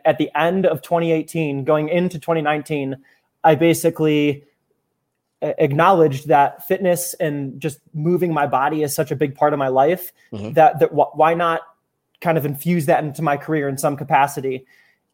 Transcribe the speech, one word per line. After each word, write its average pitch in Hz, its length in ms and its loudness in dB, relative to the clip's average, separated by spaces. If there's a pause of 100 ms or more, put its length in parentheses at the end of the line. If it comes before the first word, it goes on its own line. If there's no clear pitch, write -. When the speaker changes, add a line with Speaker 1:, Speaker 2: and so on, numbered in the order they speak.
Speaker 1:
at 156 140 2
the 151 160 0
end 175 320 2
of 160 160 -2
twenty 170 280 -2
eighteen, 156 520 -2
going 151 260 0
into 175 300 -2
twenty 165 240 -2
nineteen, 147 540 -4 (460)
I 156 120 6
basically 156 880 2 (1000)
a-, 151 220 -2
acknowledged 156 640 2
that 143 400 2
fitness 180 480 -2
and 143 440 -6
just 143 200 -8 (120)
moving 170 400 0
my 147 140 0
body 147 380 0
is 143 100 -4
such 151 160 -4
a 151 60 -4
big 139 180 -2
part 151 200 2
of 147 40 -2
my 135 120 -2
life 143 440 0 (180)
Speaker 2:
Mm-hmm. 107 220 -10
Speaker 1:
that, 156 280 4
that 160 100 4
wh-, 147 260 0
why 156 160 4
not 170 280 -2 (600)
kind 165 160 0
of 147 80 -2
infuse 151 400 -2
that 156 180 2
into 151 200 -8
my 143 140 0
career 147 300 -4
in 135 80 -4
some 143 220 -2
capacity? 139 720 -2 (460)